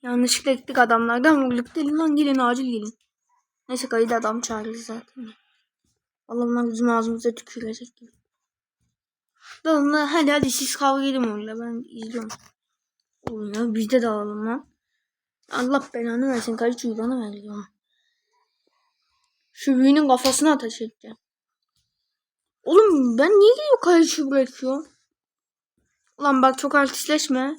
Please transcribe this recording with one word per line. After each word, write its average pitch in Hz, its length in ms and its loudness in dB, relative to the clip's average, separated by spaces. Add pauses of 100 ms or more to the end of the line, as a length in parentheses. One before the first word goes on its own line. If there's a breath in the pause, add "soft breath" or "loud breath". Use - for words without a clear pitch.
Yanlışlıkla 247 500 0
gittik 254 260 -4
adamlardan 240 640 2
vurduk. 247 300 -4
Gelin 302 240 -2
lan 311 180 0
gelin 285 220 2
acil 247 260 0
gelin. 220 340 -8 (680)
Neyse 254 200 -8
kayıda 233 280 0
adam 226 240 -2
çağırdı 220 380 -8
zaten. 226 500 -16 (1000)
Vallahi 240 200 -4
bunlar 240 240 -2
bizim 233 180 0
ağzımıza 226 440 -2
tükürecek 233 600 -16
gibi. - 160 -20 (1500 loud breath)
Dalın 294 280 2
lan 302 140 0
hadi 285 240 2
hadi 285 200 0
siz - 260 -4
kavga 269 280 0
edin 262 180 -2
orada 220 380 -6
ben 233 240 -10 (140)
izliyorum. 226 320 -12 (1000)
Oğlum 214 240 -10
ya 226 200 -4
biz 220 160 -2
de 254 120 4
dalalım 214 440 -4
lan. 247 200 -8 (840)
Allah 269 420 -2
belanı 233 340 -2
versin 233 280 -4
kayıçıyı 233 420 -4
bana 240 220 -4
ver 208 140 -10
ya. 208 200 -16 (2000)
Şu - 240 0
büyünün 277 320 4
kafasına 262 440 4
ateş 240 300 -4
edeceğim. 220 340 -16 (1500)
Oğlum 294 560 4
ben 302 120 4
niye 427 240 8
geliyor 587 280 0
kayışı 330 480 2
bırakıyor? 269 560 -2 (1300)
Ulan 277 240 2
bak 262 160 4
çok 285 160 -4
artistleşme. 277 840 0